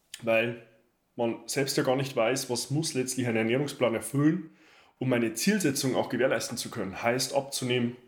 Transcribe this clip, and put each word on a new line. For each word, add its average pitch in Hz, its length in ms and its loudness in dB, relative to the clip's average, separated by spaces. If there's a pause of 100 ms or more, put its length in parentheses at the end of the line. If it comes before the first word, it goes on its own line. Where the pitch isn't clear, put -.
(220)
weil 117 400 0 (540)
man 117 300 0
selbst 139 320 -2
ja 147 60 2
gar 127 120 4
nicht 135 200 -4
weiß, 123 340 0
was 120 220 -4
muss 156 220 -2
letztlich 127 340 -2
ein 113 80 0
Ernährungsplan 117 600 0
erfüllen, 147 540 0 (480)
um 127 120 0
meine 117 240 2
Zielsetzung 139 640 0
auch 107 140 0
gewährleisten 120 480 0
zu - 120 -8
können. 95 320 -6
Heißt, 123 320 0
abzunehmen, 123 640 0 (120)